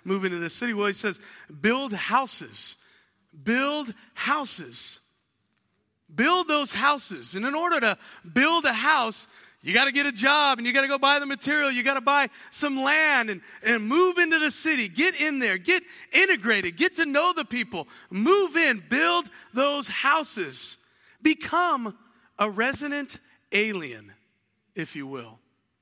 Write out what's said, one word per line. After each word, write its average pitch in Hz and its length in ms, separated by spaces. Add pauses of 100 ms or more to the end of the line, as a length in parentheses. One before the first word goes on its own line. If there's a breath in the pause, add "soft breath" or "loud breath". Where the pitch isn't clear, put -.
Move 190 220
into 180 120
this 170 160
city. 240 200
Well, 208 140
he 196 60
says, 196 260 (420 loud breath)
build 240 320
houses. 196 840 (680 soft breath)
Build 269 500 (200 soft breath)
houses. 202 840 (1120)
Build 330 340
those 294 240
houses. 196 640
And 208 100
in 277 80
order 330 260
to 220 180 (340 loud breath)
build 302 340
a 254 80
house, 247 540 (340 loud breath)
you 180 120
gotta 262 180
get 277 140
a 285 60
job 269 460
and 233 80
you 254 80
gotta 277 140
go 277 100
buy 277 220
the 285 60
material. 277 440
You 247 140
gotta 269 180
buy 277 280 (220 loud breath)
some 269 300
land 285 480
and, 180 120 (200 loud breath)
and 220 260
move 349 300
into 330 220
the 302 120
city. 269 360
Get 277 320
in 294 200
there. 202 180
Get 330 260 (300 loud breath)
integrated. 214 640
Get 359 180
to 320 100
know 302 280
the 311 120
people. 202 420 (220 loud breath)
Move 311 460
in. 262 340
Build 339 400 (240 loud breath)
those 285 340
houses. 214 880 (440 soft breath)
Become 311 760 (420 soft breath)
a 214 100
resident 269 680 (320 soft breath)
alien, 160 640 (600)
if 160 200
you 139 120
will. 120 320 (420)